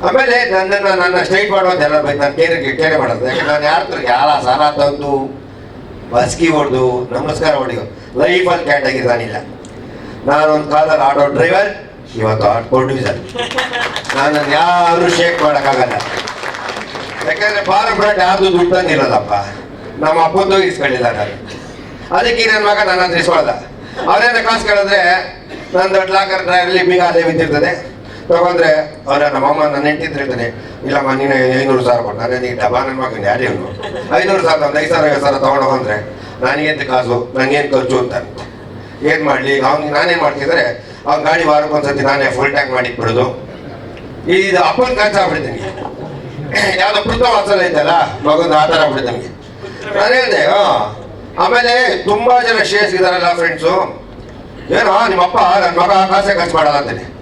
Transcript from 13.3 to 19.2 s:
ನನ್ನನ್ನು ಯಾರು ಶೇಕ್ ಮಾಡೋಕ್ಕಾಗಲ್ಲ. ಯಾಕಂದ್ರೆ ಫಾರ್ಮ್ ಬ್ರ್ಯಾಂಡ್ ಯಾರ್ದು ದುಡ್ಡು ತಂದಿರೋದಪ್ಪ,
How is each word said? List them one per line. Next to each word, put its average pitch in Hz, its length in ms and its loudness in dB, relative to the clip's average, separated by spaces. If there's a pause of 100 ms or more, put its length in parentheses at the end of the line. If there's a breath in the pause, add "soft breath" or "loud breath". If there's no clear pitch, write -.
ನನ್ನನ್ನು 147 360 0
ಯಾರು 175 580 4
ಶೇಕ್ 170 320 2
ಮಾಡೋಕ್ಕಾಗಲ್ಲ. 135 500 2 (1300)
ಯಾಕಂದ್ರೆ 202 380 0
ಫಾರ್ಮ್ 214 320 2
ಬ್ರ್ಯಾಂಡ್ 208 260 2
ಯಾರ್ದು 190 300 4
ದುಡ್ಡು 175 240 4
ತಂದಿರೋದಪ್ಪ, 143 560 0 (680)